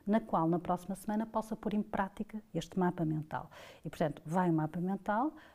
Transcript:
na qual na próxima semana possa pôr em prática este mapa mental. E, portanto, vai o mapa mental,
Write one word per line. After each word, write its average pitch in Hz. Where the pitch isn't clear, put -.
na 208
qual 185
na 170
próxima 180
semana 214
possa 220
pôr 214
em 214
prática 208
este -
mapa 175
mental. 156
E, 165
portanto, 151
vai 175
o -
mapa 156
mental, 208